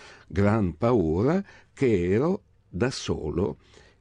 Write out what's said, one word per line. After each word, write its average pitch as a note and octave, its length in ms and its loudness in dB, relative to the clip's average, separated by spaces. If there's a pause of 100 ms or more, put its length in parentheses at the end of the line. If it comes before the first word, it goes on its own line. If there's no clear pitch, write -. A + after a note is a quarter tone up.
(260)
gran G2+ 520 0
paura A#2 640 2 (300)
che F#2+ 360 0
ero C#3+ 340 0 (240)
da G#2+ 220 -2
solo - 680 -4 (440)